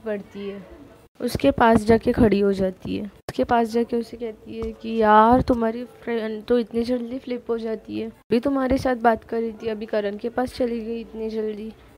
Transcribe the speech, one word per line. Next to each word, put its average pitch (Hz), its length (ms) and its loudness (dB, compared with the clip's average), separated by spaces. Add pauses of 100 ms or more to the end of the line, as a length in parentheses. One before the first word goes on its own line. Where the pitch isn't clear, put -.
बढ़ती 202 440 -8
है, 196 160 -12 (560)
उसके 247 300 0
पास 233 260 4
जाके 226 340 2
खड़ी 220 280 4
हो 202 140 2
जाती 190 440 -4
है। 208 80 -8
उसके - 380 -6
पास 233 240 2
जाके 233 300 -2
उसे 233 200 -8
कहती 226 440 -12
है 226 120 -8
कि, 226 240 -8
"यार, 220 440 8
तुम्हारी 233 440 0
friend 220 600 -6
तो 240 140 2
इतनी 226 240 -2
जल्दी 240 360 -4
flip 247 300 -8
हो 233 80 -2
जाती 220 420 -8
है, 220 100 -6
अभी 220 300 -2
तुम्हारे 269 380 0
साथ 254 180 0
बात 226 280 2
कर 233 160 -6
रही 226 140 -4
थी, 220 140 -12
अभी 220 180 -6
करण 208 320 -2
के 233 120 -8
पास 254 240 -4
चली 233 280 -2
गई 226 200 -8
इतनी 220 280 -10
जल्दी।" 214 440 -6 (240)